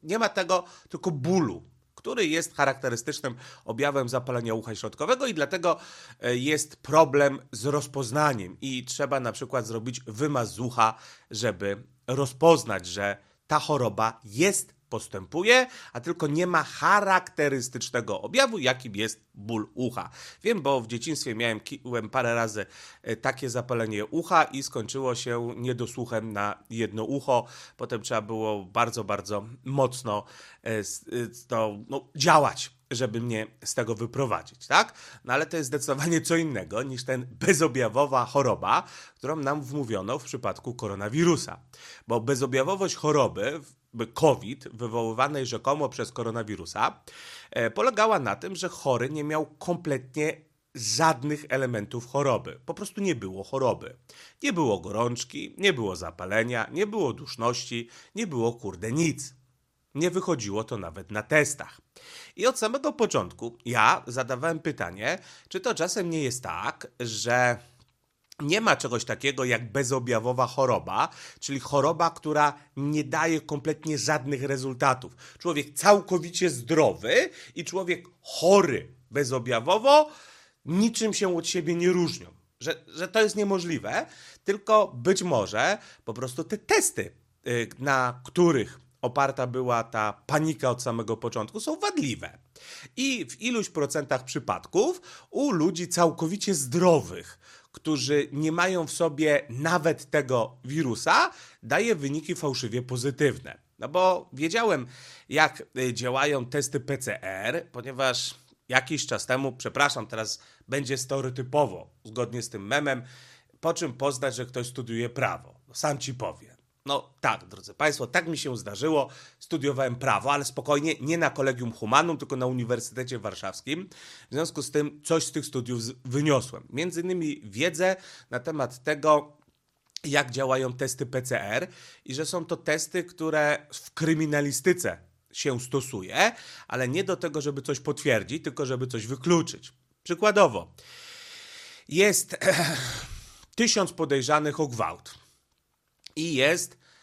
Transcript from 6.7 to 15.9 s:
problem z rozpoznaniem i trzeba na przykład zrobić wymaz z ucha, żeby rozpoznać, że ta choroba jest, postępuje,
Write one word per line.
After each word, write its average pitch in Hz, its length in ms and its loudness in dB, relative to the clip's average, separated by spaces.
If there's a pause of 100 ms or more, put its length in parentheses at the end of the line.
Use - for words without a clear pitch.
problem 143 640 4 (120)
z 110 120 -10
rozpoznaniem 135 960 -2
i 127 240 -6
trzeba 135 360 -2
na 120 120 -4
przykład 123 340 -4
zrobić 113 340 -6
wymaz 120 540 -2
z - 60 -10
ucha, 120 340 4 (360)
żeby 101 520 -4 (240)
rozpoznać, 127 800 4
że 101 300 -2 (300)
ta 151 120 2
choroba 113 640 0
jest, 135 540 -2 (100)
postępuje, 170 800 2 (260)